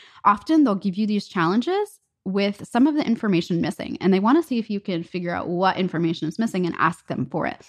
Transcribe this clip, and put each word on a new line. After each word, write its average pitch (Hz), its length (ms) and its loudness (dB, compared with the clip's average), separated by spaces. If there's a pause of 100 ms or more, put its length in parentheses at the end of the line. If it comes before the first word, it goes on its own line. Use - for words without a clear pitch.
(240)
often 302 400 4
they'll 214 120 2
give 185 200 -4
you 214 120 -2
these 202 200 -2
challenges 240 720 -2 (240)
with 202 440 -2
some 247 180 2
of 302 100 2
the 302 100 0
information 185 560 0
missing, - 380 -6
and 190 140 4
they 185 60 4
wanna 262 240 4
see 240 160 -2
if 208 100 -6
you 202 100 -4
can 170 240 -6
figure 175 300 -6
out - 140 -6
what 180 300 0
information 165 500 -2
is 180 100 -8
missing 196 280 -2
and 165 120 -4
ask - 300 0
them 135 180 -4
for 151 220 -4
it. - 100 -8 (120)